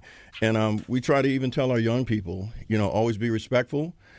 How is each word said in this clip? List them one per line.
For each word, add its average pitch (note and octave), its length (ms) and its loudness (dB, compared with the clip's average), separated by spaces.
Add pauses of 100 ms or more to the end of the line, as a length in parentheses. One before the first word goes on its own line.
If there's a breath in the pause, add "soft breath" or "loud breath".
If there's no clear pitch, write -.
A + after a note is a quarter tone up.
(420 loud breath)
And, A2 140 4
um, G#2+ 320 2
we B2+ 120 -2
try C#3 220 2
to C#3 60 2
even C3 240 -2
tell C3 180 0
our A#2+ 80 2
young A2+ 260 2
people, F#2+ 460 -4 (160)
you A2 100 0
know, G#2 120 2
always A2 300 0
be A#2 120 -2
respectful. B2+ 640 -2 (240 soft breath)